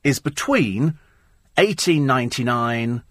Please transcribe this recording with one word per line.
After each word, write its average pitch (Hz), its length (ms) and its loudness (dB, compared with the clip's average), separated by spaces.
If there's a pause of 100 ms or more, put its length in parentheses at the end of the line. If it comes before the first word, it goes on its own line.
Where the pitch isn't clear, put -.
is 143 160 2
between 151 800 0 (580)
eighteen 170 500 2
ninety-nine 120 1040 -2